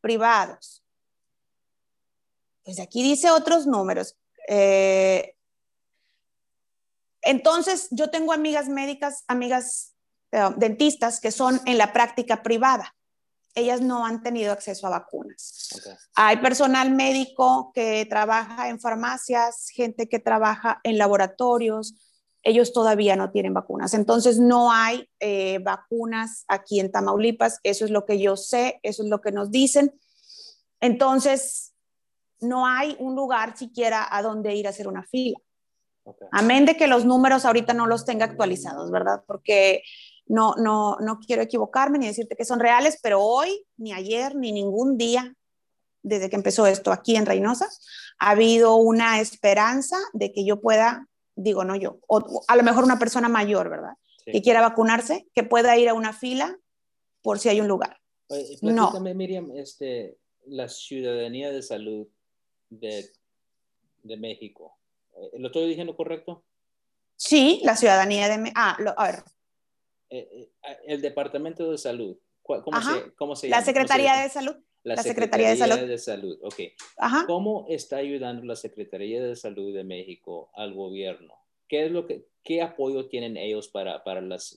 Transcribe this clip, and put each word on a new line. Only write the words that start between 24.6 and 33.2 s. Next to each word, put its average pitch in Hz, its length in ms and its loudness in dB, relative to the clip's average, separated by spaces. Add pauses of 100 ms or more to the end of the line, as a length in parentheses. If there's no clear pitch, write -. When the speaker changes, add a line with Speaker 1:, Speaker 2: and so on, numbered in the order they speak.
Speaker 1:
hay, 226 340 0 (140)
eh, 196 420 -2
vacunas 226 840 -6
aquí 196 320 0
en 190 100 -2
Tamaulipas. 214 720 0
Eso 202 220 0
es 214 60 -2
lo 208 160 0
que 208 120 0
yo 196 200 2
sé, 247 440 -2
eso 208 200 -6
es 208 80 -4
lo 208 100 0
que 208 120 -6
nos 202 180 -6
dicen. 277 420 4 (880)
Entonces, 262 920 0 (640)
no 254 260 -2
hay 269 340 0
un 262 160 -6
lugar 240 420 -2